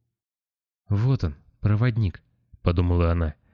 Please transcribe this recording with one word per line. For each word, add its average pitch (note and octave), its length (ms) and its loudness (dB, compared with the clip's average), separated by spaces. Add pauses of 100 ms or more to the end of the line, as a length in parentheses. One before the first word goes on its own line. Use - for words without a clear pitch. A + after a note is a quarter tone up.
(880)
«Вот A2+ 360 0
он, D#2 100 -4 (260)
проводник», G#2+ 600 0 (400)
подумала F2 480 2
она, E2+ 240 -2 (200)